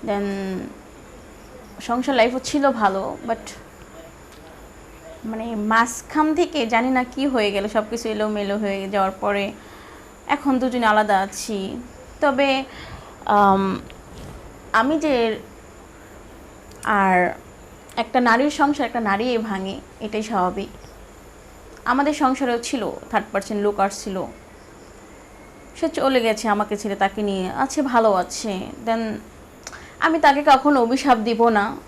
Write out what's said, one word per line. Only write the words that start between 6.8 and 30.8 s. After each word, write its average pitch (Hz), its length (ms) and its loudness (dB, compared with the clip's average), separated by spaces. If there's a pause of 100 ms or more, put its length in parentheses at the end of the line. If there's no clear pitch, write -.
না 254 140 2
কি 269 220 -4
হয়ে 233 240 2
গেল, 202 180 -2
সব 214 220 0
কিছু 233 180 -4
এলোমেলো 208 500 -2
হয়ে 196 320 -2
যাওয়ার 190 300 0
পরে 202 320 -2 (760)
এখন 277 320 0
দুজনে 240 280 0
আলাদা 214 340 4
আছি। 196 600 -6 (400)
তবে, 269 440 2 (600)
আম, 196 520 4 (960)
আমি 262 260 2
যে, 247 400 0 (1500)
আর 190 500 2 (600)
একটা 240 240 0
নারীর 247 300 4
সংসার 285 360 2
একটা 233 140 -4
নারী 226 380 0
ভাঙে, 196 420 -6 (200)
এটাই 214 220 -4
স্বাভাবিক। 202 460 -2 (1160)
আমাদের 277 300 0
সংসারেও 262 480 0
ছিল, 220 280 -4 (200)
থার্ড 214 220 0
পারসন 202 240 -4
লোক 208 240 0
আসছিল, 196 440 -4 (1500)
সে 330 120 -2
চলে 269 320 2
গেছে 226 280 0
আমাকে 208 280 0
ছেড়ে, 202 200 -4
তাকে 196 260 0
নিয়ে 190 340 -2
আছে, 269 260 -2
ভালো 233 300 4
আছে। 185 480 -2 (260)
Then 226 280 -2 (880)
আমি 330 180 2
তাকে 294 280 6
কখনো 285 360 6